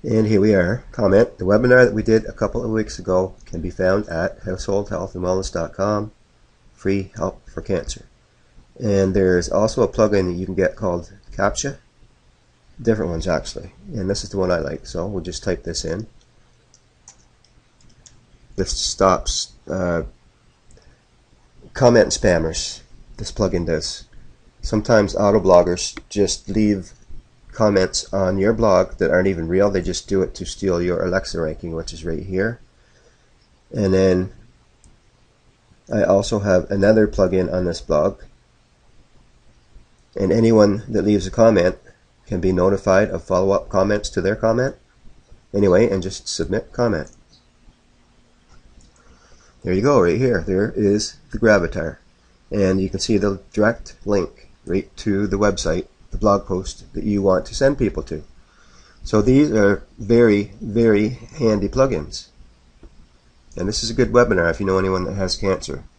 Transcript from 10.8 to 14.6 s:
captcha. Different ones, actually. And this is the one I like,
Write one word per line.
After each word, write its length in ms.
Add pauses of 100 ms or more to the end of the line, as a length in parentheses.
captcha. 440 (1040)
Different 300
ones, 160
actually. 460 (200)
And 160
this 140
is 80
the 80
one 100
I 80
like, 300